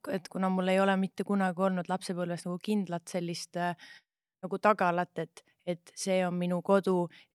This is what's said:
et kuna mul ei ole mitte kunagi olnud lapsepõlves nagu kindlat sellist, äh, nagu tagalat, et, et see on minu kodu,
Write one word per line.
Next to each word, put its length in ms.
et 220
kuna 200
mul 200
ei 100
ole 160
mitte 300
kunagi 400
olnud 240
lapsepõlves 560
nagu 140
kindlat 500
sellist, 480
äh, 160
nagu 160
tagalat, 560
et, 280
et 300
see 300
on 140
minu 240
kodu, 460